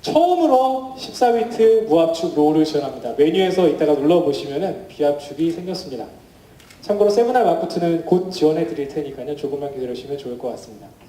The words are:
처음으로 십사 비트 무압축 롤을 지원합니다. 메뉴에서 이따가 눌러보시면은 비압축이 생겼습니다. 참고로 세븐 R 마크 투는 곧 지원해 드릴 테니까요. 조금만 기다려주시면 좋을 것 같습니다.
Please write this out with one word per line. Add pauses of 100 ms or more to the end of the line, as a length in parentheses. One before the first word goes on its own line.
처음으로
십사
비트
무압축
롤을
지원합니다.
메뉴에서
이따가
눌러보시면은
비압축이
생겼습니다. (760)
참고로
세븐
R
마크
투는
곧
지원해
드릴
테니까요.
조금만
기다려주시면
좋을
것
같습니다. (220)